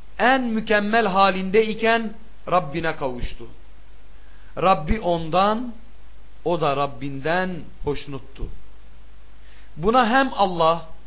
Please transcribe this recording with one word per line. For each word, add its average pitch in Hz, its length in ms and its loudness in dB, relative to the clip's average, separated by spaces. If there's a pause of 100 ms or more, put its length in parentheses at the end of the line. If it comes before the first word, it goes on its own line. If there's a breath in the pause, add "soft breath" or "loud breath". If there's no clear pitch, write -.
(200)
en 254 240 4
mükemmel 220 640 2
halindeyken 202 1040 4 (380)
Rabbine 160 440 2
kavuştu. 123 520 -2 (1080 soft breath)
Rabbi 170 420 4
ondan, 185 760 2 (720)
o 165 160 0
da 143 140 2
Rabbinden 143 840 -2 (240)
hoşnuttu. - 640 -4 (1300 soft breath)
Buna 226 320 4
hem 262 240 4
Allah 170 560 2 (180)